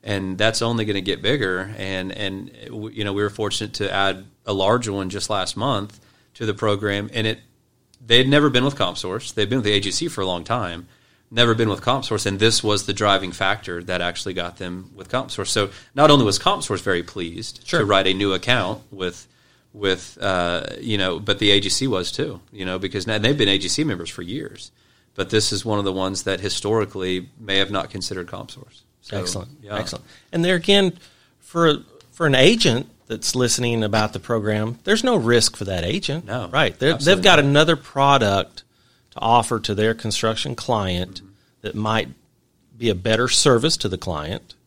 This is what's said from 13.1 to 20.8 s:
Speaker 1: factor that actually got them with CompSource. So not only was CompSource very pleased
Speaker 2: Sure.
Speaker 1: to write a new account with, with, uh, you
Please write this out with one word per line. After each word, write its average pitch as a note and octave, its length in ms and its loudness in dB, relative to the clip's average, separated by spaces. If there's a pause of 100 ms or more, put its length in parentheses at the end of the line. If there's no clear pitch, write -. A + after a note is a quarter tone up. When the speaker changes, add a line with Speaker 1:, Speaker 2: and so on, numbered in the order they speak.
Speaker 1:
factor F#2+ 520 -4
that F2+ 160 -2
actually F2 340 -6
got F2 240 -8
them F#2 360 -12
with F#2+ 160 -20
CompSource. B2 380 -6
So G2+ 220 0 (240)
not D3 160 6
only C#3 140 8
was G2+ 140 2
CompSource E3 440 -2
very F2 200 0
pleased F2 640 -12
Speaker 2:
Sure. E3+ 140 0
Speaker 1:
to A2 60 2
write F#2+ 200 4
a F#2+ 80 2
new G2 180 0
account G#2+ 500 -2 (100)
with, F#2 340 -8 (460)
with, F#2+ 480 -2
uh, F2 460 0 (120)
you G#2+ 200 -2